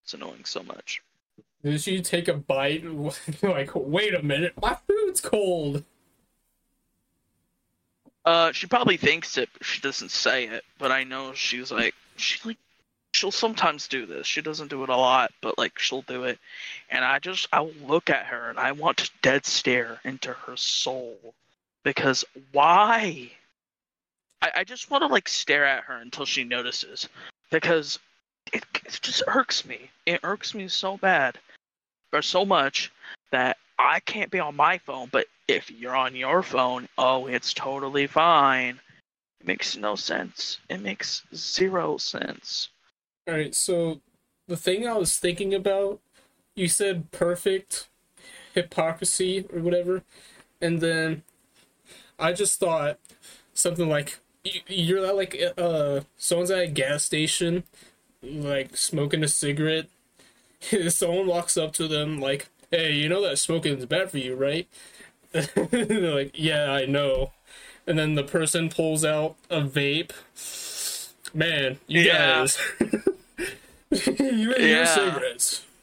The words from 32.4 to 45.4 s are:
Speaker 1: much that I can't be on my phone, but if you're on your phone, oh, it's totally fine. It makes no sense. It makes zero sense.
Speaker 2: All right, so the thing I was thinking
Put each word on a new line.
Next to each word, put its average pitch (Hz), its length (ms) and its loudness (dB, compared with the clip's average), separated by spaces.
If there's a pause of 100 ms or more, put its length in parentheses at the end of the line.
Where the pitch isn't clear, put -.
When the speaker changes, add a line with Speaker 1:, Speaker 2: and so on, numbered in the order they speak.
Speaker 1:
much 160 460 2 (400)
that 127 260 2 (220)
I 143 220 4
can't - 320 -6
be 185 80 0
on 147 160 -4
my 165 220 4
phone, 131 340 -10
but 135 140 2 (220)
if - 220 0
you're 120 240 -10
on 127 220 0
your 139 260 2
phone, 127 460 -2 (100)
oh, 131 280 4
it's 123 260 -4
totally 139 540 -2
fine. 139 760 4 (600)
It - 60 -10
makes - 300 -4
no 104 180 -2
sense. - 640 -6 (100)
It 185 120 -8
makes - 420 -8 (120)
zero 170 640 -2
sense. - 720 -8 (580)
Speaker 2:
All 165 60 -4
right, 151 200 -4
so 165 460 0 (480)
the 170 80 -6
thing 202 320 -2
I 226 60 -2
was 196 240 0
thinking 190 360 0